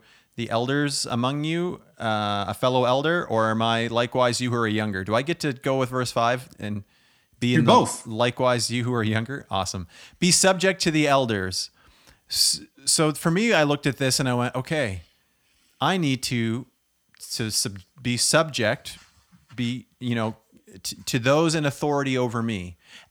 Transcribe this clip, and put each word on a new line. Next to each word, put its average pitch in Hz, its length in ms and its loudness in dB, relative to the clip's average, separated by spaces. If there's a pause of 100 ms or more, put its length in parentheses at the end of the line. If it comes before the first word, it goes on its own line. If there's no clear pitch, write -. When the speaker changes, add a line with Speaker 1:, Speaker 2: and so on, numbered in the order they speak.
(360)
Speaker 1:
the 117 160 -8
elders 139 560 -2
among 131 360 -2
you, 170 380 -4 (180)
uh, 104 500 -2
a 101 40 -6
fellow 127 320 2
elder, 147 420 0
or 110 220 2
am 110 140 0
I 113 240 0
likewise 120 520 0
you 123 120 -2
who 120 60 0
are 117 100 0
younger? 107 360 -2
Do 104 120 0
I 123 80 2
get 160 180 -4
to 147 120 -2
go 135 260 -2
with 127 100 0
verse 127 220 -4
five 123 360 0 (120)
and 101 240 -8 (560)
be 123 100 0
Speaker 2:
You're 123 100 4
Speaker 1:
in - 60 4
the 117 60 8
Speaker 2:
both. - 340 4
Speaker 1:
likewise 120 640 0
you 120 140 -2
who 123 100 -2
are 117 100 0
younger? 113 460 -2
Awesome. 95 380 -4 (320)
"Be 175 120 2
subject 190 520 4
to 170 80 2
the 151 160 2
elders." 110 640 0 (580)
S-, - 320 0 (240)
so 156 280 2
for 165 180 -2
me, 214 220 2
I 160 100 6
looked 147 240 0
at 135 100 0
this 131 220 0
and 135 100 0
I 123 60 2
went, 120 200 0
"Okay, 127 460 -4 (800)
I 165 160 2
need 139 260 0
to, 117 440 -2 (640)
to 113 160 -4
sub-, 101 300 -4 (220)
be 120 160 -2
subject, 135 840 0 (560)
be, 120 320 -4 (120)
you 120 160 -4
know, 113 220 -2 (460)
t-, - 120 -8 (120)
to - 100 0
those 147 380 4
in 156 100 0
authority 143 520 0
over 120 260 0
me 95 340 -6 (340)